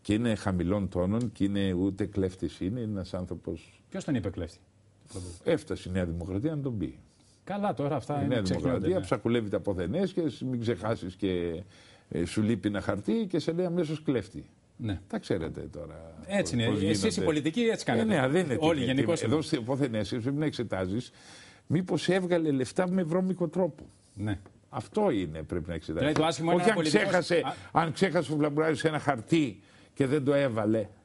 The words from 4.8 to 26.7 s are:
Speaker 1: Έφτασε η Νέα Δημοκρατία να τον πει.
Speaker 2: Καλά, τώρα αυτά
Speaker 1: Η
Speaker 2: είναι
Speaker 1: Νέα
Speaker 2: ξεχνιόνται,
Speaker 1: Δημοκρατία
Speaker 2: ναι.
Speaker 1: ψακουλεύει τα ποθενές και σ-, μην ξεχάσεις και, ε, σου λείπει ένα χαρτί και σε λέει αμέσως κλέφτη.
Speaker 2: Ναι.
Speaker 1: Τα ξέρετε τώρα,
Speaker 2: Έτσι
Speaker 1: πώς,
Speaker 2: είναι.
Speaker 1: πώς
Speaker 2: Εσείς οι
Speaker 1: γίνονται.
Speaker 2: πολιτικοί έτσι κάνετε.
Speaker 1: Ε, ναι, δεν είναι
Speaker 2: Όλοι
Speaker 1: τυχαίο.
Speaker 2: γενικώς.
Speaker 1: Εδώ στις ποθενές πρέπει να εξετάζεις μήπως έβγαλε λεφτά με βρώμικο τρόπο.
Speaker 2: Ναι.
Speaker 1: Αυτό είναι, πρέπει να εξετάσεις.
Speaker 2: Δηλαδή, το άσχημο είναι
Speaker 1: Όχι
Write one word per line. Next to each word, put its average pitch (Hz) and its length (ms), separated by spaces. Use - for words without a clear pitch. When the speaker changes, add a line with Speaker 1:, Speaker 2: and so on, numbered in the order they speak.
Speaker 1:
Έφτασε 151 460
η - 20
Νέα 92 140
Δημοκρατία 92 500
να 143 60
τον 127 160
πει. 71 200
Speaker 2:
Καλά, 202 300
τώρα 147 220
αυτά 135 180
Speaker 1:
Η 143 60
Speaker 2:
είναι 139 140
Speaker 1:
Νέα 113 80
Speaker 2:
ξεχνιόνται, 92 280
Speaker 1:
Δημοκρατία 165 300
Speaker 2:
ναι. - 60
Speaker 1:
ψακουλεύει 117 440
τα 101 100
ποθενές 101 540
και 165 160
σ-, - 120
μην 127 200
ξεχάσεις 107 540
και, 87 480
ε, 82 160
σου 107 160
λείπει 107 260
ένα 101 140
χαρτί 196 480
και 160 100
σε 165 120
λέει 175 140
αμέσως 160 380
κλέφτη. - 420
Speaker 2:
Ναι. 101 300
Speaker 1:
Τα 214 120
ξέρετε 78 420
τώρα, 78 520
Speaker 2:
Έτσι - 280
Speaker 1:
πώς, 117 100
Speaker 2:
είναι. 107 80
Speaker 1:
πώς 101 100
Speaker 2:
Εσείς 101 200
οι - 40
Speaker 1:
γίνονται. - 180
Speaker 2:
πολιτικοί 160 360
έτσι 226 240
κάνετε. 214 300
Speaker 1:
Ε, 147 60
ναι, 131 60
δεν 175 180
είναι 127 140
Speaker 2:
Όλοι 156 200
Speaker 1:
τυχαίο. 127 140
Speaker 2:
γενικώς. 139 300
Speaker 1:
Εδώ 135 180
στις 151 180
ποθενές 117 500
πρέπει 127 280
να 156 80
εξετάζεις 104 680
μήπως 180 420
έβγαλε 175 420
λεφτά 143 380
με 185 140
βρώμικο 180 440
τρόπο. 175 360
Speaker 2:
Ναι. 101 260
Speaker 1:
Αυτό 202 400
είναι, 80 340
πρέπει 80 240
να 87 60
εξετάσεις. 80 200
Speaker 2:
Δηλαδή, 156 60
το 151 120
άσχημο 165 260
είναι 175 100
Speaker 1:
Όχι 202 100